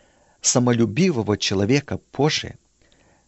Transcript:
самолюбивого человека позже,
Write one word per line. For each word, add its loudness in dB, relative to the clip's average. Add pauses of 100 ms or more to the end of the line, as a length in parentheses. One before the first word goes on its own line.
(400)
самолюбивого 0
человека 0
позже, -4 (720)